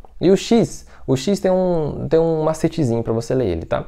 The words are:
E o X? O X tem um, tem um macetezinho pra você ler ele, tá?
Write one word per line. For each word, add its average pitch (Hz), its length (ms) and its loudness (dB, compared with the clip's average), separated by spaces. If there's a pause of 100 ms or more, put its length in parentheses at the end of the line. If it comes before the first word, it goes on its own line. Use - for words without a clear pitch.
(200)
E 165 100 4
o 196 60 6
X? 202 500 0 (200)
O 135 100 2
X 196 240 0
tem 190 100 0
um, 165 580 0
tem 160 100 2
um 160 240 2
macetezinho 151 600 0
pra 113 100 -4
você 117 220 -4
ler 127 140 0
ele, 85 180 -4
tá? - 220 -4